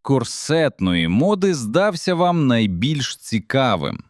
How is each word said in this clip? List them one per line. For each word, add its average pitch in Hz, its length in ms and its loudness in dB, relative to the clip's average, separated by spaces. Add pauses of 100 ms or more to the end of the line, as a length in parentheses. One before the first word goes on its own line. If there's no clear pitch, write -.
корсетної 117 1040 0
моди 180 460 2
здався 165 600 0
вам 170 320 2
найбільш 117 680 0
цікавим. 107 840 -2 (120)